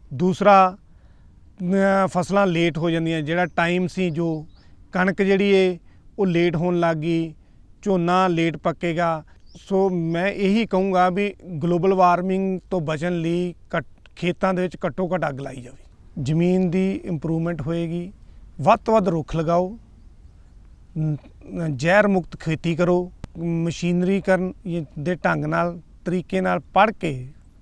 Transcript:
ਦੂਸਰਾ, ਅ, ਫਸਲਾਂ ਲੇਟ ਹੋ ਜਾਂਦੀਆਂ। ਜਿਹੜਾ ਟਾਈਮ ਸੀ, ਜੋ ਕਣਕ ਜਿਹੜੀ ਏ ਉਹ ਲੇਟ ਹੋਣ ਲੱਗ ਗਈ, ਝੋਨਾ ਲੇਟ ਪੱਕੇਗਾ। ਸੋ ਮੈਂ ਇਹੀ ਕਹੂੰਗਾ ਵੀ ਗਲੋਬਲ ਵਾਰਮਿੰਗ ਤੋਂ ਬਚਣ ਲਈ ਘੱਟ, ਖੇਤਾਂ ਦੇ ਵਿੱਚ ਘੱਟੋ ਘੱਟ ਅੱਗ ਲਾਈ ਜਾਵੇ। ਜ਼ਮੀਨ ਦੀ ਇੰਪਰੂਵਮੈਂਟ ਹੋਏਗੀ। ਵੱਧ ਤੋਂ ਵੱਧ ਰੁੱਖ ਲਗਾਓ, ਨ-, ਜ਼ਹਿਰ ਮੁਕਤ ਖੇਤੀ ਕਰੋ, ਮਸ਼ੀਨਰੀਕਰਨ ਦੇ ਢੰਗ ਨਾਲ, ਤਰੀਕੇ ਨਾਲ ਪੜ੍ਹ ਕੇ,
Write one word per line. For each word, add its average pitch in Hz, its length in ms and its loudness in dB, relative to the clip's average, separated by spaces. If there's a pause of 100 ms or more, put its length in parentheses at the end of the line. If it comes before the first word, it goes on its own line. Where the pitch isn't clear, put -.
(140)
ਦੂਸਰਾ, 190 600 4 (880)
ਅ, 196 440 2
ਫਸਲਾਂ 185 400 0
ਲੇਟ 170 320 0
ਹੋ 170 120 0
ਜਾਂਦੀਆਂ। 165 320 -2
ਜਿਹੜਾ 170 240 0
ਟਾਈਮ 175 400 0
ਸੀ, 180 240 -4
ਜੋ 160 360 -4 (460)
ਕਣਕ 185 300 0
ਜਿਹੜੀ 196 280 2
ਏ 185 280 4 (400)
ਉਹ 202 80 2
ਲੇਟ 170 300 2
ਹੋਣ 175 240 0
ਲੱਗ 165 160 2
ਗਈ, 165 380 -2 (480)
ਝੋਨਾ 185 460 2
ਲੇਟ 165 280 0
ਪੱਕੇਗਾ। 165 680 -2 (320)
ਸੋ 196 340 0
ਮੈਂ 170 360 -2
ਇਹੀ 202 400 0
ਕਹੂੰਗਾ 185 440 2
ਵੀ 196 240 -2 (280)
ਗਲੋਬਲ 175 320 2
ਵਾਰਮਿੰਗ 185 640 2 (100)
ਤੋਂ 185 100 -2
ਬਚਣ 156 320 -4
ਲਈ 170 420 -2 (220)
ਘੱਟ, 156 100 -4 (300)
ਖੇਤਾਂ 185 380 -2
ਦੇ 180 80 -2
ਵਿੱਚ 180 140 -4 (100)
ਘੱਟੋ 180 280 -4
ਘੱਟ 156 140 -2
ਅੱਗ 135 120 -8
ਲਾਈ 135 160 -10
ਜਾਵੇ। 123 280 -18 (380)
ਜ਼ਮੀਨ 175 480 2
ਦੀ 190 340 0
ਇੰਪਰੂਵਮੈਂਟ 165 580 -4
ਹੋਏਗੀ। 170 500 -6 (480)
ਵੱਧ 190 180 4
ਤੋਂ 220 160 0
ਵੱਧ 202 140 2
ਰੁੱਖ 160 280 -2
ਲਗਾਓ, 175 420 -2 (1200)
ਨ-, 156 180 -2 (600)
ਜ਼ਹਿਰ 185 320 4
ਮੁਕਤ 185 320 -2
ਖੇਤੀ 160 360 -2
ਕਰੋ, 180 360 0 (260)
ਮਸ਼ੀਨਰੀਕਰਨ 175 1160 0 (460)
ਦੇ 160 160 -4
ਢੰਗ 160 300 -2
ਨਾਲ, 170 360 -2 (240)
ਤਰੀਕੇ 185 360 -2
ਨਾਲ 180 200 0
ਪੜ੍ਹ 208 320 2
ਕੇ, 135 360 -8 (340)